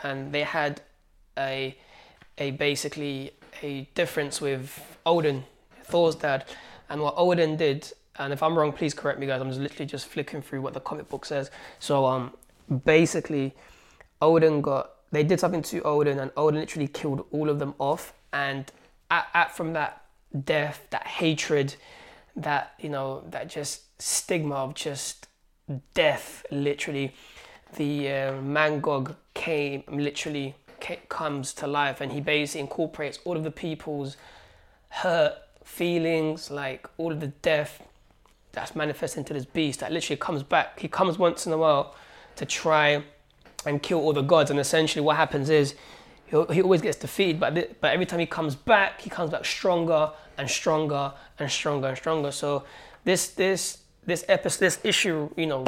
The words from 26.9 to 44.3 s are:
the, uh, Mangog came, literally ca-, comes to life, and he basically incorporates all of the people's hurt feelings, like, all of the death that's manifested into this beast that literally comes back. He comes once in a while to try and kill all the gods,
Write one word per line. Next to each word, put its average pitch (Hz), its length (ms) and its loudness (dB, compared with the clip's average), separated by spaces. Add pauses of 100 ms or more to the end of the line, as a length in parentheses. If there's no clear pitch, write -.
the, 143 340 -2
uh, 135 260 -2
Mangog 147 840 0 (180)
came, 143 540 -2
literally 143 680 -4 (240)
ca-, - 300 -10
comes 143 460 -4
to - 120 -8
life, 143 340 0
and 143 120 -6
he 143 80 -6
basically 147 400 0
incorporates 151 640 -6
all 175 120 -4
of 156 60 -4
the 156 80 -6
people's 151 640 -8 (760)
hurt 165 440 0 (300)
feelings, 165 840 -2
like, 139 480 -10
all 165 140 -4
of 151 80 -4
the 143 140 -6 (100)
death 151 400 0 (720)
that's - 240 -8
manifested 151 420 -4
into 147 160 -8
this 131 100 -6
beast 147 360 -2
that 120 100 -6
literally 156 260 -4
comes 143 280 -4
back. - 340 0
He - 80 -10
comes 180 320 0
once 170 260 2
in 170 80 -2
a 160 60 0
while 151 380 2 (400)
to - 100 -8
try 147 560 4 (640)
and 147 160 0
kill 180 160 0
all 151 140 4
the 143 100 4
gods, 147 260 6